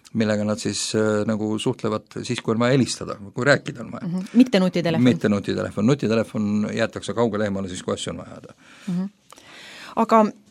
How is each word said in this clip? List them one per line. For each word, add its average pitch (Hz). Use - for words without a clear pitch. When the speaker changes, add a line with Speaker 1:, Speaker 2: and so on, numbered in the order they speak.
Speaker 1:
millega 107
nad 104
siis, -
äh, 107
nagu 107
suhtlevad 110
siis, 117
kui 117
on 110
vaja 123
helistada, 98
kui 123
rääkida 135
on 113
vaja. -
Speaker 2:
Mhm. 185
Mitte 240
nutitelefon. 170
Speaker 1:
Mitte 127
nutitelefon. 98
Nutitelefon 107
jäetakse 107
kaugele 107
eemale 98
siis, 90
kui -
asju 87
on 82
vaja 85
ajada. -
Speaker 2:
Mhm. 180
Aga 220